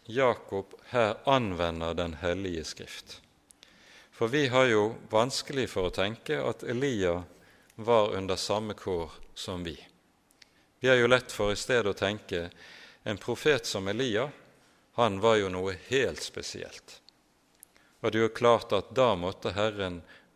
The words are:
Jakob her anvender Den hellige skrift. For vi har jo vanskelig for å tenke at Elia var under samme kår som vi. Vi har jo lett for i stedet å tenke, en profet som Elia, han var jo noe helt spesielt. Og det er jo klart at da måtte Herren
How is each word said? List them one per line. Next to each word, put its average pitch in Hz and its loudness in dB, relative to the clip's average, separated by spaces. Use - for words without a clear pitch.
Jakob 110 0
her 113 2
anvender 85 0
Den 85 -2
hellige 90 -2
skrift. - -14
For 113 0
vi 147 2
har 131 6
jo 107 6
vanskelig 127 0
for 92 0
å 87 -4
tenke 110 -2
at 123 -4
Elia 117 0
var 110 2
under 95 -2
samme 107 -4
kår 85 -4
som 90 -8
vi. 78 -8
Vi 127 4
har 127 6
jo 120 4
lett 123 2
for 104 0
i 101 -4
stedet 113 0
å 95 -2
tenke, 95 -4
en 110 -4
profet 127 0
som 98 -4
Elia, 113 -2
han 107 2
var 113 6
jo 98 0
noe 92 -4
helt 113 0
spesielt. - -12
Og 113 0
det 107 2
er 113 4
jo 110 -8
klart 120 4
at 98 -2
da 117 4
måtte 90 -4
Herren 101 -2